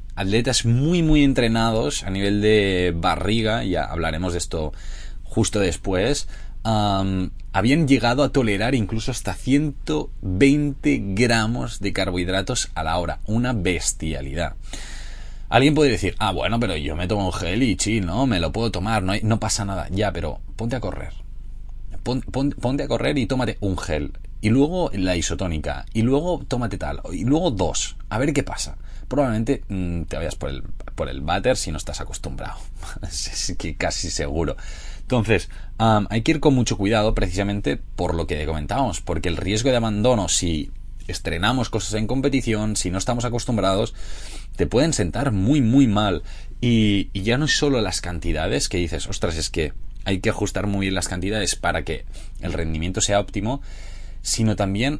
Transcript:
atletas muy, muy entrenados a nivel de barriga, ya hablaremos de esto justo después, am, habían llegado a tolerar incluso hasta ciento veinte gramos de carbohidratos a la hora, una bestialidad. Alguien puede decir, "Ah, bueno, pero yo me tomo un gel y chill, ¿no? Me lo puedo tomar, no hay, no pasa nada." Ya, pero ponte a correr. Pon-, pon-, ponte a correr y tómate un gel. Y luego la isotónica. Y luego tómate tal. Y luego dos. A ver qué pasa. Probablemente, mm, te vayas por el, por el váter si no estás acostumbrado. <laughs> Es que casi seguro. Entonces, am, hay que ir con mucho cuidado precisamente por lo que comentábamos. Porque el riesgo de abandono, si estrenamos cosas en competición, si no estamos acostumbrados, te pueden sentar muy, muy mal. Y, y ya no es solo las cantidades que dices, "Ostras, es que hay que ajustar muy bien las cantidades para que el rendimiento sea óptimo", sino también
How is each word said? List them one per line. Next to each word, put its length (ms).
atletas 500
muy, 360
muy 220
entrenados 800
a 60
nivel 320
de 540
barriga, 680
ya 220
hablaremos 480
de 60
esto 340
justo 360
después, 680
am, 680
habían 340
llegado 340
a 120
tolerar 420
incluso 360
hasta 220
ciento 800
veinte 800
gramos 800
de 140
carbohidratos 840
a 80
la 140
hora, 280
una 280
bestialidad. 1000
Alguien 260
puede 160
decir, 280
"Ah, 120
bueno, 280
pero 160
yo 220
me 100
tomo 180
un 60
gel 320
y 140
chill, 280
¿no? 220
Me 140
lo 100
puedo 180
tomar, 320
no 120
hay, 100
no 160
pasa 240
nada." 280
Ya, 200
pero 300
ponte 180
a 60
correr. 320
Pon-, 180
pon-, 300
ponte 320
a 60
correr 280
y 100
tómate 340
un 160
gel. 340
Y 80
luego 440
la 220
isotónica. 800
Y 80
luego 440
tómate 320
tal. 220
Y 100
luego 280
dos. 440
A 80
ver 160
qué 100
pasa. 340
Probablemente, 640
mm, 340
te 140
vayas 180
por 140
el, 140
por 120
el 140
váter 340
si 160
no 60
estás 240
acostumbrado. 580
<laughs> 220
Es 540
que 200
casi 320
seguro. 480
Entonces, 500
am, 320
hay 140
que 80
ir 100
con 140
mucho 200
cuidado 400
precisamente 640
por 380
lo 120
que 180
comentábamos. 540
Porque 300
el 80
riesgo 320
de 80
abandono, 500
si 440
estrenamos 640
cosas 240
en 120
competición, 680
si 160
no 60
estamos 260
acostumbrados, 720
te 100
pueden 260
sentar 380
muy, 300
muy 260
mal. 340
Y, 520
y 100
ya 140
no 80
es 120
solo 240
las 200
cantidades 680
que 80
dices, 300
"Ostras, 300
es 120
que 240
hay 160
que 100
ajustar 380
muy 200
bien 80
las 120
cantidades 480
para 280
que 220
el 120
rendimiento 460
sea 200
óptimo", 420
sino 360
también 420